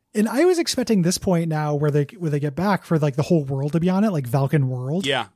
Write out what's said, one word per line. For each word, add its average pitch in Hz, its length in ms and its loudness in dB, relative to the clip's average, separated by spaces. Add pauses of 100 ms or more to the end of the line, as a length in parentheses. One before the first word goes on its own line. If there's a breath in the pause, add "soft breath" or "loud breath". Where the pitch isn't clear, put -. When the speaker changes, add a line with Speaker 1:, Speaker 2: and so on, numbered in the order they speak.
(160)
Speaker 1:
and 214 120 0
I 269 180 2
was 370 120 4
expecting 233 460 0
this 180 160 0
point 170 300 0
now 151 260 -2
where 147 160 0
they, 143 140 2 (120)
where 165 140 -4
they 147 80 -2
get 143 160 -4
back 185 280 0
for, 165 140 0
like, 143 180 0
the 147 60 0
whole 160 220 2
world 139 300 -4
to 165 60 0
be 175 120 0
on 190 120 2
it, 226 80 2
like 143 160 -4
Valken 139 380 2
World. 131 400 -4
Speaker 2:
Yeah, 127 300 -2